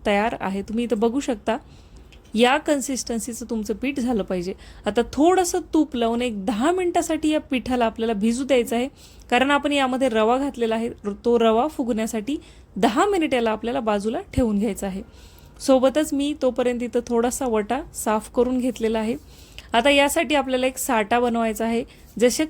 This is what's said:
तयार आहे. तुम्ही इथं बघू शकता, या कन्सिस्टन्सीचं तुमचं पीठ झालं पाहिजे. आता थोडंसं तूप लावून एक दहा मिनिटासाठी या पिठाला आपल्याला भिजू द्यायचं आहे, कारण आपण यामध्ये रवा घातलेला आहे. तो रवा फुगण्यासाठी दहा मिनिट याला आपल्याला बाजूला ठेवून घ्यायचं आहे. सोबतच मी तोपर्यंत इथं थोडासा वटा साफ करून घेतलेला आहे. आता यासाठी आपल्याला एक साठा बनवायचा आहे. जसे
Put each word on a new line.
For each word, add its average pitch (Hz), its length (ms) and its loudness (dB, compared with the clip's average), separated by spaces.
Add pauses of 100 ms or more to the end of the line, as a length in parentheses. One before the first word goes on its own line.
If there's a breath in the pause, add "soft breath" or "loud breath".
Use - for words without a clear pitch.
तयार 208 340 0
आहे. 190 220 -4
तुम्ही 226 220 -4
इथं 233 140 -2
बघू 233 220 0
शकता, 240 380 -2 (760 loud breath)
या 247 240 4
कन्सिस्टन्सीचं 247 920 -4
तुमचं 220 240 -4
पीठ 277 260 -4
झालं 233 220 0
पाहिजे. 185 320 -4 (320 loud breath)
आता 208 140 0 (120)
थोडंसं 359 480 4 (140)
तूप 302 220 0
लावून 233 260 0
एक 208 240 -4
दहा 240 260 2
मिनिटासाठी 349 560 0
या 302 120 2
पिठाला 254 440 -2
आपल्याला 226 280 -2
भिजू 226 320 0
द्यायचं 240 320 2
आहे, 247 120 -2 (420 loud breath)
कारण 254 200 4
आपण 285 220 2
यामध्ये 262 360 2
रवा 220 300 2
घातलेला 240 360 -2
आहे. 226 160 -2 (340)
तो 240 140 4
रवा 233 300 4
फुगण्यासाठी 226 680 -4 (400 loud breath)
दहा 240 300 2
मिनिट 330 280 0
याला 233 160 2
आपल्याला 226 300 -4
बाजूला 220 400 -2 (140)
ठेवून 220 240 2
घ्यायचं 196 280 -2
आहे. 190 160 -8 (580 loud breath)
सोबतच 269 520 4
मी 285 300 -2
तोपर्यंत 247 400 0
इथं 240 240 -2
थोडासा 240 400 0
वटा 220 360 -2 (120)
साफ 214 360 -2
करून 254 280 0
घेतलेला 226 400 -2
आहे. 220 180 -2 (560 loud breath)
आता 233 180 4
यासाठी 285 440 2
आपल्याला 254 320 0
एक 262 120 -4
साठा 233 420 0
बनवायचा 226 440 0
आहे. 226 200 -2 (340 loud breath)
जसे 240 320 2